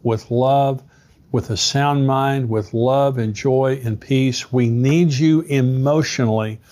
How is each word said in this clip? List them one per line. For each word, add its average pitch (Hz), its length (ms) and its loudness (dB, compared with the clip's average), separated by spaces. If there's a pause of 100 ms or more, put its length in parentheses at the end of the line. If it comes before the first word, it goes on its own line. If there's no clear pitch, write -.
with 113 260 -2
love, 135 500 2 (520)
with 117 180 -2
a 107 60 -2
sound 143 500 0
mind, 135 420 0
with 110 240 -4
love 131 460 0
and 110 160 -4
joy 131 500 0
and 107 140 -4
peace." 131 540 -2
We 123 160 2
need 139 440 2
you 156 280 2
emotionally, 131 1200 0 (120)